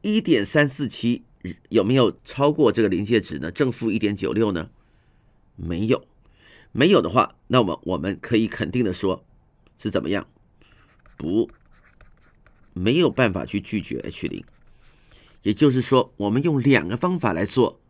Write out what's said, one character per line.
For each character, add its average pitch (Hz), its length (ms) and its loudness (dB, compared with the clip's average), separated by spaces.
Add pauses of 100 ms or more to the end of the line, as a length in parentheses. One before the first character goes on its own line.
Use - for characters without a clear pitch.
一 214 200 0
点 127 240 2
三 147 200 2
四 135 220 -6
七 - 380 -4 (420)
有 104 160 2
没 113 100 0
有 123 300 2
超 143 300 0
过 143 180 4
这 117 100 0
个 104 60 2
临 95 160 -2
界 110 160 0
值 85 200 -6
呢？ 80 120 -8
正 135 180 0
负 117 220 -4
一 107 80 -2
点 104 160 -2
九 87 160 -4
六 104 220 0
呢？ 85 160 -6 (880)
没 87 300 -6
有， - 200 -2 (640)
没 131 200 2
有 143 100 6
的 82 80 4
话， 107 260 0 (120)
那 123 140 4
么 92 220 -2
我 87 140 -4
们 90 240 -6
可 117 160 0
以 110 100 2
肯 - 240 -6
定 123 140 0
的 90 80 -2
说， 92 320 -4 (520)
是 110 140 -6
怎 92 100 -2
么 85 100 -6
样？ 98 140 -4 (920)
不， 95 340 -2 (1200)
没 110 280 0
有 147 120 2
办 107 220 2
法 78 120 -6
去 101 140 -4
拒 95 220 -6
绝 64 180 -8
H - 300 -8
零。 50 160 -10 (960)
也 104 120 0
就 147 160 4
是 127 120 2
说， - 340 2
我 101 140 -4
们 123 140 0
用 151 180 0
两 117 260 4
个 104 80 -4
方 180 240 -2
法 107 140 0
来 87 120 -2
做 - 440 0